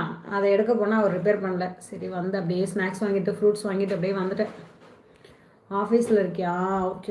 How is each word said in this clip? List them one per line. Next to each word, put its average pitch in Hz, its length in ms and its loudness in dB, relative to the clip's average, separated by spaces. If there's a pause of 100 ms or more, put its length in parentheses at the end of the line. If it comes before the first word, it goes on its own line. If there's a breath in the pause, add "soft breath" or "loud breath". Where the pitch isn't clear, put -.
(300)
அதை 196 200 2
எடுக்க 214 240 4
போனா 214 240 2
அவர் 190 200 2
ரிப்பேர் 190 260 2
பண்ணல. 180 340 -4
சரி, 180 300 -10
வந்து 185 300 -4
அப்படியே 180 360 0
ஸ்நாக்ஸ் 196 320 -2
வாங்கிட்டு, 196 320 0
ஃப்ரூட்ஸ் 208 300 2
வாங்கிட்டு 196 280 0
அப்படியே 190 260 0
வந்துட்டேன். 196 300 -2 (1160 soft breath)
ஆஃபீஸில் 214 520 4
இருக்கியா? 175 320 -2 (340)
ஓகே, 190 220 -8